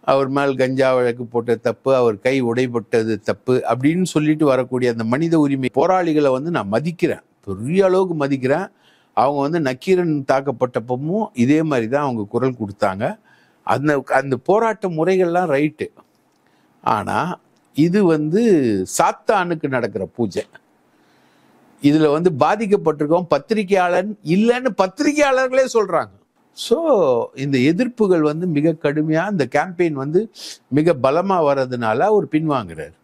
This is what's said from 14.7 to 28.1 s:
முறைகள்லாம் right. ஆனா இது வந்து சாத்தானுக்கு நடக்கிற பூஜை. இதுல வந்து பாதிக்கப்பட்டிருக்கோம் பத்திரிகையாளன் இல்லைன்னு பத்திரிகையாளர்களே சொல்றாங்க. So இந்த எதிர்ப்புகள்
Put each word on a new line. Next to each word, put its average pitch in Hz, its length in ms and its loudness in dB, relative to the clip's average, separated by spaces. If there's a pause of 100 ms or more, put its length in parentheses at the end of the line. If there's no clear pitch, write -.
முறைகள்லாம் 175 600 0
right. 143 420 -2 (920)
ஆனா 107 580 -2 (340)
இது 175 300 2
வந்து 160 380 2 (560)
சாத்தானுக்கு 175 680 0
நடக்கிற 110 380 -4
பூஜை. 107 380 -6 (1400)
இதுல 151 300 4
வந்து 170 280 0
பாதிக்கப்பட்டிருக்கோம் 170 880 0
பத்திரிகையாளன் 185 960 0
இல்லைன்னு 233 420 2 (100)
பத்திரிகையாளர்களே 262 960 0
சொல்றாங்க. 170 380 0 (420)
So 202 720 2 (100)
இந்த 135 220 -2
எதிர்ப்புகள் 180 640 2